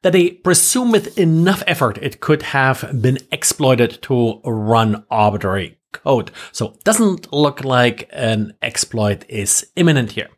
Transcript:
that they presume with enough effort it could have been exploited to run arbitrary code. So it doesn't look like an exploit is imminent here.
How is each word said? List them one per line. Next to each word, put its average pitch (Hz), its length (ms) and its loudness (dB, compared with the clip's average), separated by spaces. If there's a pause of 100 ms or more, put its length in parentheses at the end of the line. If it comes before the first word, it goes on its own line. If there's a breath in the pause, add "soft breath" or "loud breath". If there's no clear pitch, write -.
that 185 100 2
they 175 200 4
presume 247 600 0
with - 260 -2
enough 170 480 2
effort 131 360 -2
it - 180 -8
could 151 220 0
have 131 600 -2
been 127 160 2 (140)
exploited 131 720 0
to 120 420 -2
run 110 680 0
arbitrary 101 680 0 (140)
code. 120 360 -2 (220 loud breath)
So - 200 -6
it - 120 -20
doesn't 214 480 0
look 143 320 0
like 123 480 0
an 110 500 -2
exploit 110 680 -4
is - 480 -4
imminent 147 340 2
here. - 160 -8 (100)